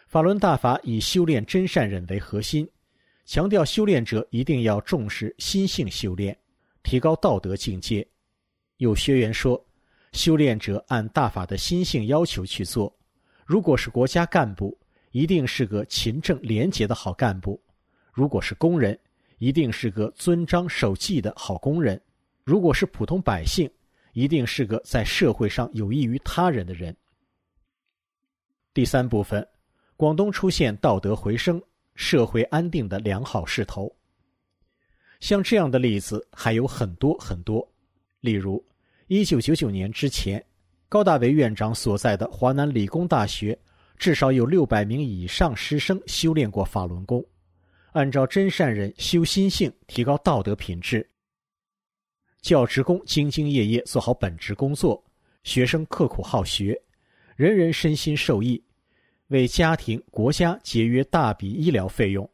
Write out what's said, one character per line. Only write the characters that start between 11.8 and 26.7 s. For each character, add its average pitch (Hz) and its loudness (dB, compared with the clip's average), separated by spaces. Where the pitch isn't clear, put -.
性 120 -2
要 147 2
求 95 -4
去 - -8
做， 101 -4
如 185 2
果 156 4
是 - -4
国 123 0
家 170 0
干 131 0
部， 101 -6
一 135 0
定 165 4
是 123 -2
个 104 -2
勤 117 -4
政 160 0
廉 113 0
洁 113 0
的 104 -2
好 - -6
干 104 0
部； 98 -8
如 139 0
果 107 -2
是 - -6
工 170 2
人， 110 0
一 120 0
定 139 2
是 113 -4
个 107 -2
遵 170 0
章 175 0
守 101 0
纪 147 -2
的 101 -4
好 92 -6
工 156 -2
人； 98 0
如 175 4
果 175 4
是 - 0
普 - -6
通 175 -2
百 92 -2
姓， 156 0
一 127 0
定 143 2
是 - -2
个 110 -2
在 113 -2
社 - 2
会 107 0
上 117 -4
有 107 -2
益 143 0
于 117 -2
他 180 0
人 123 -2
的 90 -10